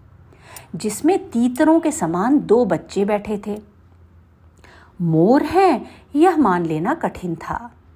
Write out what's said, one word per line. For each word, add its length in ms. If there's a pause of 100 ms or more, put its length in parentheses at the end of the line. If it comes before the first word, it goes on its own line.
(760)
जिसमें 540
तीतरों 500
के 120
समान 480
दो 260
बच्चे 400
बैठे 420
थे। 140 (1400)
मोर 420
हैं, 420 (300)
यह 220
मान 280
लेना 280
कठिन 420
था। 360 (240)